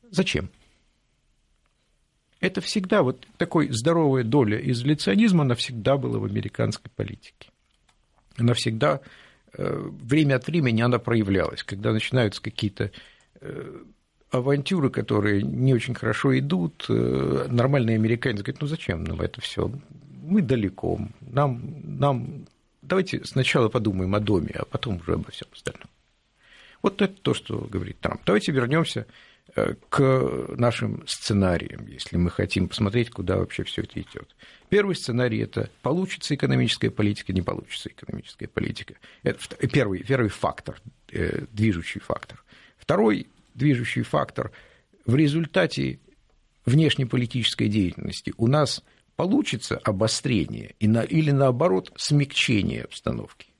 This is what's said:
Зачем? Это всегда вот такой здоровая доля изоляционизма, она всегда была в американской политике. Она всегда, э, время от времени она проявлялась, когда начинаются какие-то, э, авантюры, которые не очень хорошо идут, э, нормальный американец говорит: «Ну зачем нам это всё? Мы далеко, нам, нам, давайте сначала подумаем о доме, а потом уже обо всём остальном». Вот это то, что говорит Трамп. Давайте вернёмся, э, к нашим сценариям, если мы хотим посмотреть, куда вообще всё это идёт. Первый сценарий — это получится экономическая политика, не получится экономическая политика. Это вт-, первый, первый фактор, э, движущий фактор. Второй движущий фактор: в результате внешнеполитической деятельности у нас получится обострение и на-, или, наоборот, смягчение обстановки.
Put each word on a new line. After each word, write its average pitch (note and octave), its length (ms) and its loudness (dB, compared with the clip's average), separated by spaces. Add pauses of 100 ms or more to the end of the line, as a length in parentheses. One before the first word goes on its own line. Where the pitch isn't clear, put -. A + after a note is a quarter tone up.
(120)
Зачем? D3 380 0 (1900)
Это F#3 220 -2
всегда F#3 420 2
вот C3 240 -2 (100)
такой F3 340 2
здоровая C3+ 520 2
доля A2+ 340 4 (140)
изоляционизма, E3 720 4
она B2 120 2
всегда B2 420 0
была A#2+ 220 -2
в G#2 60 -4
американской G#2+ 680 -4
политике. - 540 -10 (880)
Она A#2 160 4
всегда, B2 480 0 (520)
э, - 380 -6
время C#3 440 2
от B2+ 120 -2
времени C3 340 2
она A#2+ 180 4
проявлялась, G2 640 2
когда G#2 280 -4
начинаются A2 500 0
какие-то, G#2+ 500 -4 (500)
э, - 420 -12 (480)
авантюры, C#3 580 0
которые G#2 540 0
не C3 300 2
очень A#2+ 220 0
хорошо B2+ 440 0
идут, E3 480 -2
э, A#2+ 600 0
нормальный A#2+ 460 2
американец A2+ 460 0
говорит: C3 200 -8
«Ну D3 60 -4
зачем G2+ 360 -6
нам E2 180 -6
это E2+ 200 -4
всё? - 280 -4 (540)
Мы F#3+ 180 2
далеко, G#2+ 580 0 (200)
нам, C3 400 -2 (240)
нам, C#3 640 -2 (360)
давайте F3+ 440 -2
сначала B2+ 440 2
подумаем G2 460 0
о G#2 40 4
доме, G2+ 340 0
а - 120 -6
потом - 320 -6
уже E2+ 160 -2
обо - 180 -4
всём - 220 -16
остальном». - 360 -14 (920)
Вот - 200 0
это G3 200 0
то, C3+ 120 0
что - 240 -6
говорит - 420 -6
Трамп. - 260 -4
Давайте G3+ 280 2
вернёмся, C3 540 0 (480)
э, - 180 0 (160)
к - 100 0 (580)
нашим A#2 500 -2
сценариям, - 800 0
если - 300 -6
мы F2 120 4
хотим F#2 380 0
посмотреть, G#2 420 0
куда F#2 280 -2
вообще - 260 -4
всё - 180 -8
это - 180 -10
идёт. - 280 -14 (420)
Первый G3 260 4
сценарий — A#2+ 440 0
это G#2+ 320 -4 (100)
получится F3 540 -2
экономическая B2+ 560 0
политика, G#2 420 -2
не F#2 80 0
получится - 480 -8
экономическая - 580 -14
политика. - 460 -6 (300)
Это - 160 -2
вт-, - 320 -6
первый, G#2 320 0
первый B2 260 2
фактор, - 500 -6 (320)
э, - 400 -4
движущий G#2 480 -2
фактор. - 440 -8 (340)
Второй G#3+ 500 0 (280)
движущий A#2+ 480 0
фактор: - 480 -2 (560)
в A#2 80 4
результате D3 840 2 (640)
внешнеполитической B2 1040 2
деятельности - 680 -2
у A2+ 100 2
нас C#3+ 360 2 (320)
получится F#3 680 0
обострение F#2+ 960 0
и G#2+ 80 2
на-, A2 160 4
или, D#3 280 2
наоборот, C#3+ 640 2
смягчение - 840 2
обстановки. - 640 -8 (120)